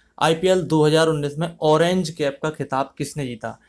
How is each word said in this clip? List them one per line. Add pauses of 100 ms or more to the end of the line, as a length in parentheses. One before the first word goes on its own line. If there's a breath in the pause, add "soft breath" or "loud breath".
(220 soft breath)
आईपीएल
दो
हज़ार
उन्नीस
में
ऑरेंज
कैप
का
खिताब
किसने
जीता?